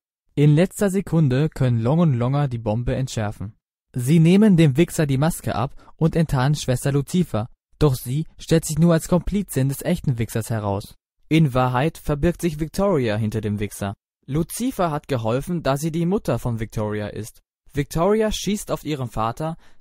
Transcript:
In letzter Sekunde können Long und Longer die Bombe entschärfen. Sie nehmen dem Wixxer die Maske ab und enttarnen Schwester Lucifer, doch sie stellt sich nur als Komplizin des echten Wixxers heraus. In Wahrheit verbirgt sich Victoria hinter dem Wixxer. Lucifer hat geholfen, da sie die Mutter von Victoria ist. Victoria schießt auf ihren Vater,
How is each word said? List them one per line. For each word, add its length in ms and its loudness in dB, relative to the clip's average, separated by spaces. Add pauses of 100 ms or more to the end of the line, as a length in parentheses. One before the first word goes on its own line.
(360)
In 200 6
letzter 340 2
Sekunde 580 2
können 320 0
Long 200 2
und 160 4
Longer 320 0
die 100 -6
Bombe 380 -2
entschärfen. 600 -6 (360)
Sie 260 2
nehmen 400 6
dem 200 6
Wixxer 280 2
die 140 0
Maske 340 -2
ab 220 -4 (200)
und 200 0
enttarnen 400 2
Schwester 360 -2
Lucifer, 580 -2 (280)
doch 160 4
sie 320 -4 (140)
stellt 260 0
sich 140 -4
nur 140 6
als 140 0
Komplizin 640 0
des 140 -6
echten 340 -2
Wixxers 320 -4
heraus. 460 -4 (340)
In 240 4
Wahrheit 460 0
verbirgt 420 -2
sich 180 -4
Victoria 560 0
hinter 260 -2
dem 180 -4
Wixxer. 340 -6 (320)
Lucifer 640 -2
hat 180 -6
geholfen, 540 -2
da 160 0
sie 140 -4
die 160 0
Mutter 320 0
von 200 -4
Victoria 500 -6
ist. 320 -12 (300)
Victoria 600 0
schießt 400 -4
auf 140 -6
ihren 240 -4
Vater, 460 -4 (260)